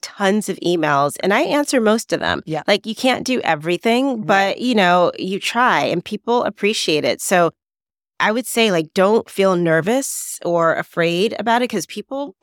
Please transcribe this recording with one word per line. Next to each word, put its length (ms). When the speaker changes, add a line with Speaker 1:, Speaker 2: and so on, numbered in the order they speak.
Speaker 1:
tons 460
of 80
emails 640
and 120
I 80
answer 400
most 320
of 60
them. 260
Speaker 2:
Yeah. 220
Speaker 1:
Like, 180
you 80
can't 320
do 160
everything, 800
Speaker 2:
Right. 60
Speaker 1:
but, 340
you 140
know, 420
you 220
try 460
and 200
people 380
appreciate 640
it. 160
So 280
I 120
would 140
say, 260
like, 220
don't 340
feel 280
nervous 920
or 300
afraid 640
about 240
it, 60
'cause 180
people 560